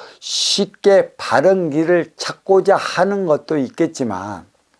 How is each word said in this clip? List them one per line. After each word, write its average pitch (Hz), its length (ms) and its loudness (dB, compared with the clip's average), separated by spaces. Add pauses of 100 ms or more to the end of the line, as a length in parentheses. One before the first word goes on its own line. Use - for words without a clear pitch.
(200)
쉽게 - 960 0
바른 175 520 2
길을 160 480 0
찾고자 190 580 0
하는 190 500 -2
것도 151 320 -2
있겠지만, 107 880 -6 (340)